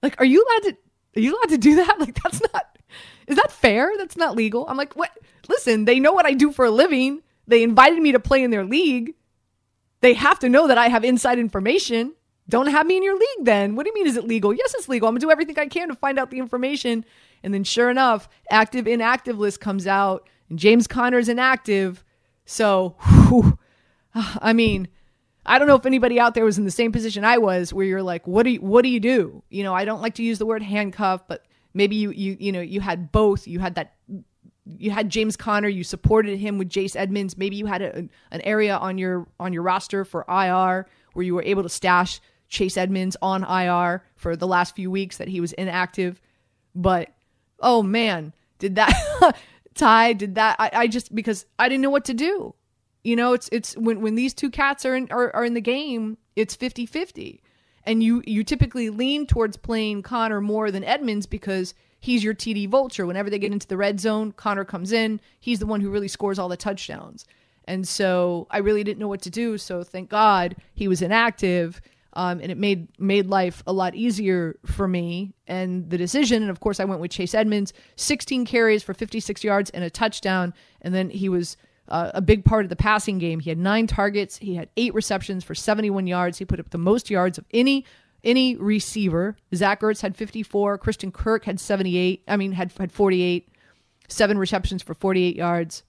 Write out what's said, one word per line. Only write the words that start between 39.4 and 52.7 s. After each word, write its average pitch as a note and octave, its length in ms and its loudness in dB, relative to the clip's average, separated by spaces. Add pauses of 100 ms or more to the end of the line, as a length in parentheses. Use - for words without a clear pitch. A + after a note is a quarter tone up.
your E3+ 100 -6
roster F#3 420 -2
for - 240 -10
I F#3 200 0
R F#3 380 0 (260)
where F3+ 120 -4
you F3+ 80 -2
were F3 100 -2
able G3 200 0
to E3+ 60 -6
stash F3+ 520 0 (280)
Chase F#3 280 -4
Edmonds F#3 440 -2
on F#3+ 220 -2
I F#3 240 -2
R F3 380 0 (100)
for E3+ 200 -6
the F3 120 -4
last F3+ 280 0
few F#3 160 -6
weeks G3 260 -6
that - 100 -10
he F#3+ 140 -6
was F3 120 -4
inactive. F#3 680 -6 (540)
But, F3+ 340 0 (500)
oh A#3+ 220 4
man, G3 520 -2 (260)
did F#3+ 160 -4
that, G#3+ 180 6 (600)
<laughs> - 180 -20
Ty, A#3 400 6
did G3 220 -6
that, A3 240 2
I, G#3+ 140 0
I A#3+ 140 2
just, A3+ 280 -6
because G#3+ 300 -4 (120)
I A#3+ 100 2
didn't C4 140 0
know C#4 80 0
what C#4 160 0
to C4+ 80 -6
do. D#4+ 400 -4 (500)